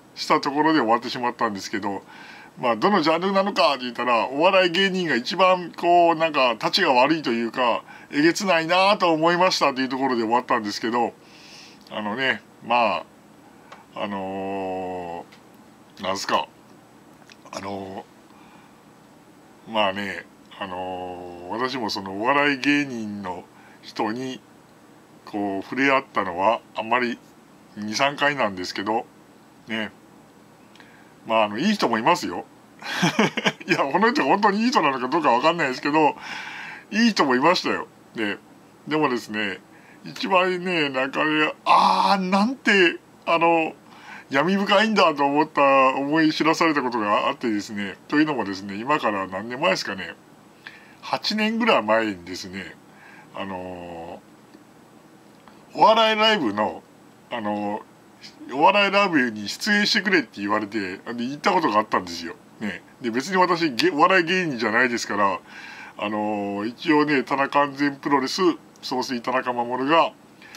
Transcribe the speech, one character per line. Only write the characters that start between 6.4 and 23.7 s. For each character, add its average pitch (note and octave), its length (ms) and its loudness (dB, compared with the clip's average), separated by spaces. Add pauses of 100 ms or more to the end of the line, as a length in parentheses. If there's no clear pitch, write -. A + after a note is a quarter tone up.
た E3 140 -2
ち G#3 100 0
が D3+ 120 4
悪 C#3 240 4
い C#3+ 60 -6
と C3 80 0
い A#2 100 0
う A2+ 100 -4
か、 - 320 0 (260)
え D3 120 -2
げ E3 120 6
つ G3+ 120 -4
な F#3 160 2
い D#3+ 60 -4
な F#3+ 300 4
と F3+ 140 2
思 E3 220 2
い F3 40 0
ま F3+ 140 4
し - 80 -2
た C#3+ 140 2
と B2+ 80 -4
い C3+ 40 0
う B2 40 -4
と C3 80 -4
こ C3 100 0
ろ B2+ 80 0
で A#2 60 0
終 A2 100 0
わ B2 80 4
っ B2 60 -8
た B2 140 2
ん G#2+ 40 -8
で G#2 80 -6
す - 80 -8
け A#2 120 -4
ど、 A#2+ 220 0 (800)
あ G#2+ 100 -8
の G#2 140 -6
ね、 B2+ 260 -2 (240)
ま A2 320 2
あ、 - 80 -10 (920)
あ G#2 120 -6
の F#2+ 1160 -8 (760)
ー、 G2+ 40 -14
な F#2+ 100 -2
ん G2 40 -4
す - 80 -8
か、 F2 220 -2 (1040)
あ - 80 -10
の G2 440 -10 (1600)
ー、 A2 40 -14
ま G#2+ 180 4
あ F#2+ 40 -2
ね、 G2+ 320 -6 (340)
あ G2+ 60 -8
の F2+ 800 -10
ー、 F2 60 -14
私 B2+ 280 -4
も G#2+ 140 -4
そ G#2+ 100 -6
の F#2+ 120 -10
お G#2 100 -6
笑 C#3+ 320 2
い B2+ 40 -8
芸 C#3+ 260 0
人 G#2+ 360 -8
の F2+ 220 -10 (400)